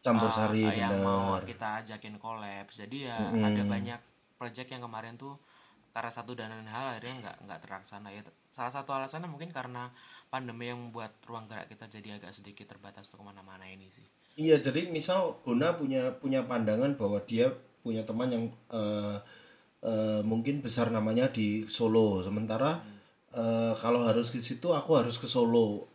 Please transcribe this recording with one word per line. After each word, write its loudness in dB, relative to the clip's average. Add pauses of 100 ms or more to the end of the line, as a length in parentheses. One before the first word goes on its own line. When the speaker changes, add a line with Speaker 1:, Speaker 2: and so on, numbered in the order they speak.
Speaker 1:
Campur 6
Speaker 2:
eh, 2
Speaker 1:
sari, 4 (140)
Speaker 2:
yang 2
mau 2
Speaker 1:
bener. -6
Speaker 2:
kita -8 (120)
ajakin -14
collab. -10
Jadi -10
ya, -6
Speaker 1:
Mm-mm. 0
Speaker 2:
ada 4
banyak -2 (360)
project -10
yang -12
kemarin -10
tuh -14 (500)
karena -6
satu -10
dan -10
lain -14
hal -6
akhirnya -10
nggak, -12
nggak -14
terlaksana -14
ya. -14 (300)
Salah -6
satu -8
alasannya -6
mungkin -10
karena -8 (400)
pandemi -8
yang -6
membuat -12
ruang -12
gerak -12
kita -18
jadi -14
agak -16
sedikit -16
terbatas -18
untuk -20
kemana-mana -20
ini -18
sih. -20 (320)
Speaker 1:
Iya, 8
jadi 0
misal 0
Bona 2
punya, 0
punya 0
pandangan 2
bahwa 0
dia 4 (320)
punya -4
teman -2
yang, 0 (260)
eh, -2 (640)
eh, 2
mungkin 0
besar 0
namanya 2
di 0
Solo, 4
sementara, 0
Speaker 2:
Hmm. -14 (320)
Speaker 1:
eh, 2
kalau 4
harus 4
ke -4
situ -4
aku 2
harus 4
ke -6
Solo. 4